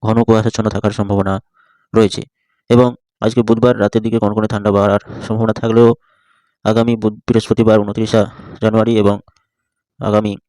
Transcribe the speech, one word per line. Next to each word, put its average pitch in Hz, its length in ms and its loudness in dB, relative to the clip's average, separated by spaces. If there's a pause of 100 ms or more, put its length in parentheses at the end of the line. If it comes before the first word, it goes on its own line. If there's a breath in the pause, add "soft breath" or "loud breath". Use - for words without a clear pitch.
ঘন 110 200 0
কুয়াশাচ্ছন্ন 110 460 0
থাকার 101 240 -4
সম্ভাবনা 98 420 -4 (600)
রয়েছে। 110 280 2 (480)
এবং 123 180 6 (320)
আজকে 110 220 -2
বুধবার 113 380 2
রাতের 107 220 0
দিকে 113 160 -4
কনকনে 107 300 -2
ঠান্ডা 104 220 -4
বাড়ার 101 320 2 (220)
সম্ভাবনা 110 280 -2
থাকলেও 117 360 4 (760)
আগামী 117 320 0
বুধ-, 107 280 -4
বৃহস্পতিবার 110 560 2
ঊনত্রিশা 107 420 -2 (380 loud breath)
জানুয়ারি 110 380 0
এবং 101 180 2 (840)
আগামী 107 320 -2 (160)